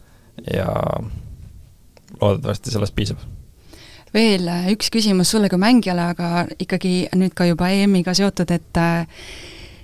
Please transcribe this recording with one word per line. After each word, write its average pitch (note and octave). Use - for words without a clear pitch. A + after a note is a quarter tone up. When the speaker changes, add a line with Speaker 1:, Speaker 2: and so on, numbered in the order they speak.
Speaker 1:
ja F#3
loodetavasti G#2
sellest G2+
piisab. G#2
Speaker 2:
Veel, G#3
äh, F3
üks -
küsimus G3+
sulle G#3
kui F3+
mängijale, F#3+
aga E3+
ikkagi F3+
nüüd F#3
ka F3+
juba F3
E G3
M-iga F#3
seotud, F#3+
et, E3+
äh, E3+